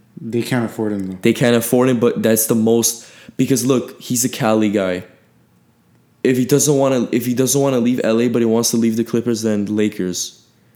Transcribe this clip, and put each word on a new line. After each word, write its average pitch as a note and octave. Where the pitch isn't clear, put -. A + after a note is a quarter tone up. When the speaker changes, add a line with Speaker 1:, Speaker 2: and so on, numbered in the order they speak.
Speaker 1:
They A2+
can't A#2+
afford G#2+
him, G2
though. F#2
Speaker 2:
They A#2
can't A#2+
afford B2
him, B2
but A2
that's A2
the A#2+
most, A2+
because B2+
look, B2+
he's B2+
a B2
Cali A2
guy. F#2
If B2+
he B2+
doesn't C#3+
wanna, C3+
if A#2
he B2
doesn't C3
wanna C3+
leave B2
L A2+
A, A#2+
but A#2
he A#2
wants A2+
to A#2+
leave A2+
the A#2
Clippers, A2+
then G#2
Lakers. G#2+